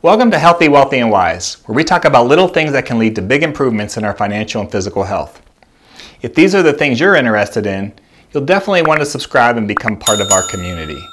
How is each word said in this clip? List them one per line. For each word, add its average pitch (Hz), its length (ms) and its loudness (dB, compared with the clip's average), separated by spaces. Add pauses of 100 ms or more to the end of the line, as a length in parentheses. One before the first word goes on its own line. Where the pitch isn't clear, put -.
Welcome 220 300 4
to 170 60 0
Healthy, 170 300 4
Wealthy, 139 320 4
and 117 100 0
Wise, 90 540 -2
where 113 140 -4
we 156 80 0
talk 175 180 0
about 123 240 4
little 175 220 4
things 156 240 -2
that 131 120 -2
can 117 140 -4
lead 110 160 0
to 101 60 -4
big 127 200 0
improvements 120 540 -4
in 107 80 -6
our 101 100 -4
financial 104 460 -6
and 98 100 -8
physical 98 360 -4
health. 87 360 -8 (800)
If 120 140 -10
these 185 180 4
are 196 80 2
the 156 120 4
things 135 260 0
you're 190 160 4
interested 107 500 0
in, 98 280 -6 (400)
you'll 143 100 -4
definitely 190 380 0
want 156 180 2
to 143 60 0
subscribe 120 500 0
and 110 100 -2
become 104 300 -4
part 104 240 -4
of 95 140 -2
our 95 160 0
community 82 520 -10 (120)